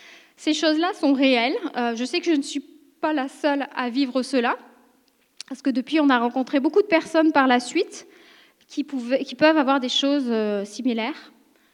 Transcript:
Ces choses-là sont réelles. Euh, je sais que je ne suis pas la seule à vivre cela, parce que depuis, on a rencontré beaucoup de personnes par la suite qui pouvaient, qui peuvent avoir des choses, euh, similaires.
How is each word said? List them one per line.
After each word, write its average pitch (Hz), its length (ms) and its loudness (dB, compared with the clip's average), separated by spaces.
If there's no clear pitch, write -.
Ces - 180 -2
choses-là 311 400 0
sont 285 200 2
réelles. 262 440 2
Euh, 233 180 -2
je 233 100 -4
sais 339 140 -4
que 349 100 -2
je 311 80 4
ne 277 60 0
suis - 200 -8
pas 311 100 -2
la 277 160 -2
seule 277 480 -2
à 247 140 -4
vivre 254 340 0
cela, 254 340 0
parce 269 140 -14
que 277 100 0
depuis, 262 280 -2
on 285 100 4
a 247 100 4
rencontré 247 400 0
beaucoup 302 220 2
de 403 60 -4
personnes 320 440 2
par 269 160 4
la 247 120 4
suite - 480 -6
qui - 160 -6
pouvaient, 262 400 -4
qui 254 120 -12
peuvent 311 220 4
avoir 277 220 2
des 247 100 -4
choses, 277 380 0
euh, 214 360 0
similaires. 233 680 -6